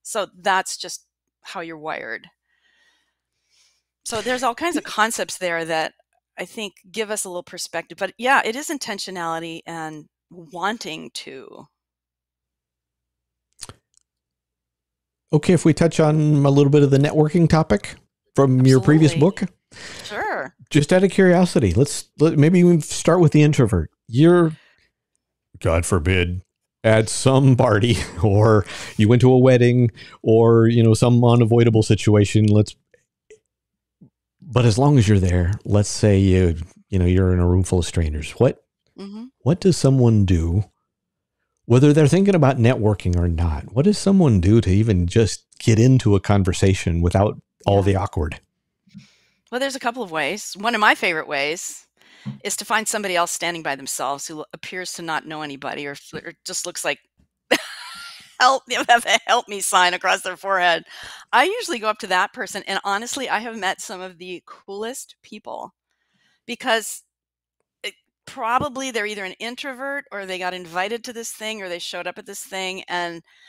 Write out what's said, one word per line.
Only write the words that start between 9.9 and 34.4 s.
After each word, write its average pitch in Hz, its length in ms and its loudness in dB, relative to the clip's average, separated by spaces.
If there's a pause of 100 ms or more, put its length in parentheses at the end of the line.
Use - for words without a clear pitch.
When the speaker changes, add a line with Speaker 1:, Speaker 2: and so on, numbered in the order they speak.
Speaker 1:
wanting 170 840 -10
to. - 520 -18 (3750)
Speaker 2:
Okay, 160 200 2
if 165 120 2
we 160 100 4
touch 170 260 0
on 151 460 2
a 139 40 2
little 139 200 4
bit 147 120 6
of 139 80 4
the 135 80 4
networking 151 500 2
topic - 480 0 (380)
from 131 320 4
your 131 140 6
previous 151 320 4
Speaker 1:
Absolutely. 175 340 0
Speaker 2:
book. - 60 -8 (520)
Speaker 1:
Sure. 208 500 -8 (160)
Speaker 2:
Just 147 220 2
out 185 120 4
of 190 60 2
curiosity, 175 640 4
let's, - 360 -2 (100)
let, 156 200 2
maybe 175 260 6
we 175 160 4
start 170 400 0
with 156 120 4
the 151 100 6
introvert. 117 480 2 (180)
You're, 160 440 4 (1080)
God 85 260 0
forbid, 90 580 -2 (420)
at 110 240 2
some 131 480 2
party 120 400 2 (120)
<laughs> - 140 -14
or 107 420 4 (320)
you 104 120 2
went 120 140 4
to 127 100 6
a 127 60 6
wedding 123 520 4 (320)
or, 113 460 6
you 117 140 4
know, 113 120 6
some 123 300 4
unavoidable 117 580 4
situation. 107 640 2
Let's, 107 300 2 (1600)